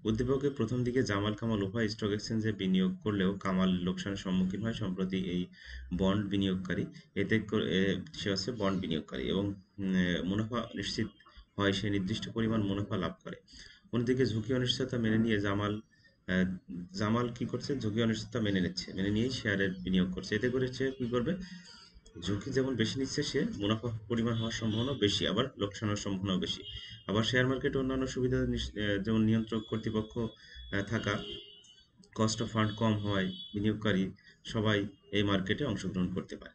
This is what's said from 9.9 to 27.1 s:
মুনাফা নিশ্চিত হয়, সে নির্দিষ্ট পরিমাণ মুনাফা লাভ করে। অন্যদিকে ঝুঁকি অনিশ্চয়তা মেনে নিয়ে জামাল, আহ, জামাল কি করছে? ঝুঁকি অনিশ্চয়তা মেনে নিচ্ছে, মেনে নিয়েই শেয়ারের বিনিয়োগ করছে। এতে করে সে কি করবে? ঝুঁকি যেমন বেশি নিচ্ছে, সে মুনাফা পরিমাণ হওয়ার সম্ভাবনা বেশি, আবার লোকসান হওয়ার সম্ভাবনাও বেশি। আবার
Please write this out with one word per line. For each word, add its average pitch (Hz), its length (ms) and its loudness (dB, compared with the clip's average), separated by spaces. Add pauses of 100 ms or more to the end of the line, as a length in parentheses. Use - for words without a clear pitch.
মুনাফা 110 520 -2
নিশ্চিত 101 320 -2 (500)
হয়, 101 160 4
সে 98 160 0
নির্দিষ্ট 101 400 0
পরিমাণ 113 340 0
মুনাফা 101 340 -2
লাভ 87 160 -2 (100)
করে। - 120 -10 (560)
অন্যদিকে 123 340 4
ঝুঁকি 110 280 0
অনিশ্চয়তা 127 440 0
মেনে 110 200 4
নিয়ে 110 220 4
জামাল, 104 420 0 (460)
আহ, 92 460 2 (200)
জামাল 113 360 0
কি 117 160 -4
করছে? 127 340 -4
ঝুঁকি 110 220 0
অনিশ্চয়তা 113 380 0
মেনে 101 220 2
নিচ্ছে, 87 320 -2
মেনে 95 160 0
নিয়েই 110 200 2
শেয়ারের 98 420 0
বিনিয়োগ 92 420 2
করছে। 92 220 -2
এতে 117 140 2
করে 127 240 0
সে 135 240 0
কি 123 80 -4
করবে? 123 300 0 (840)
ঝুঁকি 101 300 -4
যেমন 131 240 2
বেশি 110 240 2
নিচ্ছে, 135 240 -2
সে 139 180 0 (160)
মুনাফা 110 500 0
পরিমাণ 117 260 2
হওয়ার 113 180 -2
সম্ভাবনা 113 420 0
বেশি, 104 340 2
আবার 101 180 2 (120)
লোকসান 101 320 -2
হওয়ার 104 80 0
সম্ভাবনাও 95 420 0
বেশি। - 240 -4 (440)
আবার 104 160 2